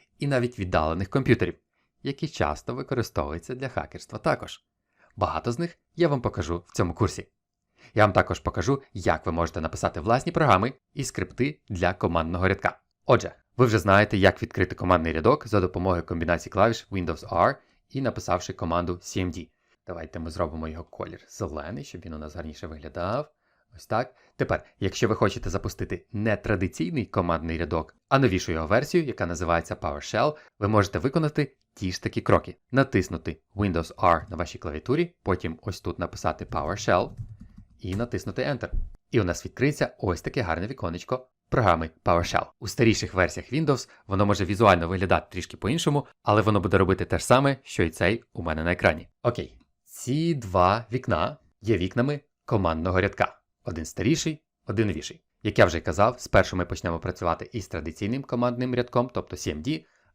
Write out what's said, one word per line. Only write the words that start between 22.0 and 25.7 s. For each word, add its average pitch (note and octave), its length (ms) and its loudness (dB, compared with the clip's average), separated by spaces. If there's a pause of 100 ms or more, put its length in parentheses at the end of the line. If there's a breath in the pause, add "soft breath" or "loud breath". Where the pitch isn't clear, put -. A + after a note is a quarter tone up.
він E2 120 -14
у D2+ 40 -10
нас D2+ 180 -12
гарніше D#2 320 -12
виглядав. F2 640 -6 (440)
Ось - 100 -20
так. A2+ 300 -4 (200 soft breath)
Тепер, - 300 -2 (140 soft breath)
якщо G2+ 280 0
ви G#2+ 80 2
хочете - 340 0
запустити F#2+ 600 -6